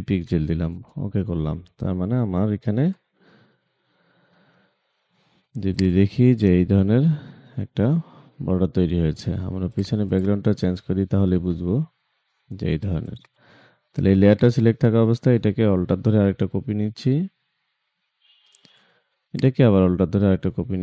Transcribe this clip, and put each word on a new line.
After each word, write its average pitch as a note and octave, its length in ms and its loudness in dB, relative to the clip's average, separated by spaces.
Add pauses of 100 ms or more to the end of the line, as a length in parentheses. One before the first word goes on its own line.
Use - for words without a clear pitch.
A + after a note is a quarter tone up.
পিক্সেল E2+ 440 -2
দিলাম, E2 200 -4 (340)
ওকে G2+ 240 -4
করলাম। D#2+ 280 -4 (220)
তার F#2 200 -6
মানে G2 160 -4 (100)
আমার F#2+ 220 -2 (100)
এখানে A2 260 -4 (2750)
যদি F#2+ 300 -2 (140)
দেখি G2 260 2 (160)
যে G#2 60 4 (120)
এই F2+ 120 2
ধরনের G2+ 320 2 (600)
একটা G2 220 -4 (600)
বর্ডার F#2 320 -2
তৈরি F2 260 0
হয়েছে, D#2 260 -4 (180)
আমরা F#2 180 -6 (100)
পিছনে G#2 360 0
ব্যাকগ্রাউন্ডটা G2 400 0 (100)
চেঞ্জ F#2 160 -2 (100)
করি, G2 140 0 (120)
তাহলে F#2+ 220 2 (100)
বুঝবো F2 300 -2 (840)
যে G#2 160 -8
এই E2 120 -2
ধরনের। F2 340 -6 (720)
তাহলে F#2+ 220 0
এই F#2+ 80 6
লেয়ারটা G#2 340 4
সিলেক্ট A2+ 300 2
থাকা A2+ 200 2
অবস্থায় A#2 340 2
এটাকে G#2+ 240 0 (120)
অল্টার F#2 300 -2
ধরে G#2+ 180 4
আরেকটা G2 300 0
কপি G2 280 -6
নিচ্ছি, G#2+ 320 -4 (2250)
এটাকে B2+ 320 0
আবার F#2+ 180 4
অল্টার F2+ 260 0
ধরে G2+ 160 2
আরেকটা F#2 280 0
কপি F#2+ 260 -6